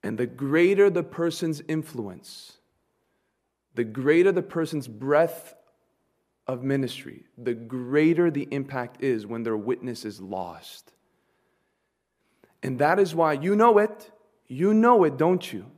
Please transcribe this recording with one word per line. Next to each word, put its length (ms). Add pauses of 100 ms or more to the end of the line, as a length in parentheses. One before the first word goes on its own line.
And 160
the 80
greater 640
the 140
person's 640
influence, 880 (1160)
the 80
greater 480
the 100
person's 460
breadth 680 (920)
of 160
ministry, 640 (120)
the 160
greater 760
the 180
impact 540
is 240
when 160
their 140
witness 480
is 140
lost. 760 (1700)
And 160
that 180
is 160
why, 200
you 220
know 220
it, 340 (360)
you 260
know 300
it, 140
don't 360
you? 120 (120)